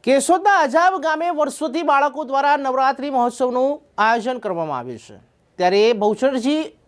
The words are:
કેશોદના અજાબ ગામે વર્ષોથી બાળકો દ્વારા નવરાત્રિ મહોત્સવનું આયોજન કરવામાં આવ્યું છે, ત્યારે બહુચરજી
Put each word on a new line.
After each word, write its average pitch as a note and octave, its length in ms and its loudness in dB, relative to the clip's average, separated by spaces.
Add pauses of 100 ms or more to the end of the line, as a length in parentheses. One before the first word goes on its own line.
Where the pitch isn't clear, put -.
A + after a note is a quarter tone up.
કેશોદના F4 560 4
અજાબ E4 420 2
ગામે D#4 280 -2
વર્ષોથી D#4 540 -4
બાળકો C#4+ 400 0
દ્વારા C#4 340 0
નવરાત્રિ C4+ 520 -2
મહોત્સવનું B3+ 720 -2 (160)
આયોજન A#3 400 0
કરવામાં E3 420 -4
આવ્યું A#2+ 200 -10
છે, G2+ 180 -20 (400)
ત્યારે G3 360 4
બહુચરજી B3+ 720 0 (240)